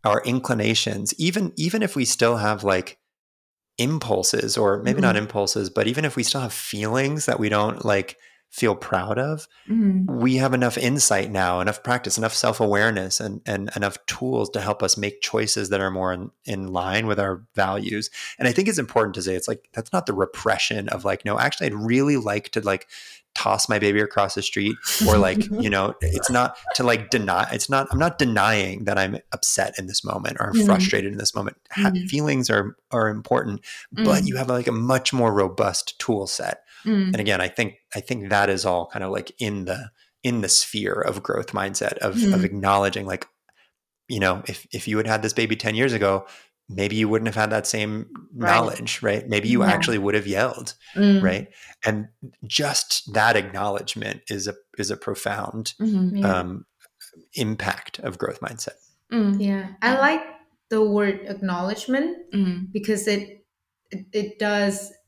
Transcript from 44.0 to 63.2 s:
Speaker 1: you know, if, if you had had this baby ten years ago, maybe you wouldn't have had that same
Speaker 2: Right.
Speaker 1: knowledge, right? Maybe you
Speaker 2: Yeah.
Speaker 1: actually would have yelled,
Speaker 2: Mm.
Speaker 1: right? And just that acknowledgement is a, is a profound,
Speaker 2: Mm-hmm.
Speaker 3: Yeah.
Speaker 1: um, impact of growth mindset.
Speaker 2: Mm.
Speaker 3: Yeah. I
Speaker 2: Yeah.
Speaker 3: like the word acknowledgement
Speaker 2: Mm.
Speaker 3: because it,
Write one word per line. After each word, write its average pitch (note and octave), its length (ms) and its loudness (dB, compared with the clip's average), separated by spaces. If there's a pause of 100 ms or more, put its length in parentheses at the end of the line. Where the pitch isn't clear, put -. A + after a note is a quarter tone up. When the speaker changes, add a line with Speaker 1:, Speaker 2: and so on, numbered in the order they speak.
Speaker 1:
you A2+ 120 -4
know, F#2+ 280 2
if, - 240 -10
if - 160 -8
you G#2+ 100 0
had A2 100 0
had A2 140 2
this G#2+ 120 -2
baby A2+ 220 2
ten A2 200 -2
years B2 180 2
ago, G2 320 2 (440)
maybe G2+ 280 -2
you A2 100 2
wouldn't A2 200 2
have G#2 80 -4
had G#2+ 140 2
that G#2+ 180 0
same G#2+ 400 -4 (260)
Speaker 2:
Right. A2+ 220 0
Speaker 1:
knowledge, A2+ 460 -2
right? A2 260 0
Maybe G#2+ 200 0
you - 160 4
Speaker 2:
Yeah. G2 80 4
Speaker 1:
actually G#2+ 260 0
would G2+ 180 0
have G2+ 120 0
yelled, A#2 460 -2 (220)
Speaker 2:
Mm. G3 260 6
Speaker 1:
right? F#3 260 2 (380)
And G#2+ 220 -2 (380)
just - 680 -2
that A2 240 4
acknowledgement G2+ 920 -4
is G2 180 -6
a, G2+ 80 -6 (220)
is G#2 140 -4
a G#2 60 -4
profound, G#2 840 -6
Speaker 2:
Mm-hmm. G3 380 0
Speaker 3:
Yeah. G3 220 2
Speaker 1:
um, F2+ 260 -8 (680)
impact A2 640 -4
of - 180 -6
growth - 240 -4
mindset. - 340 -10 (360)
Speaker 2:
Mm. G3+ 300 2
Speaker 3:
Yeah. G3 280 -2 (120)
I A#3+ 120 2
Speaker 2:
Yeah. C4+ 60 2
Speaker 3:
like D#4 220 4 (480)
the A3 140 4
word G3+ 440 2
acknowledgement G3+ 880 -2 (160)
Speaker 2:
Mm. F#3 400 -2
Speaker 3:
because G#3 340 -2
it, G3+ 380 -4 (460)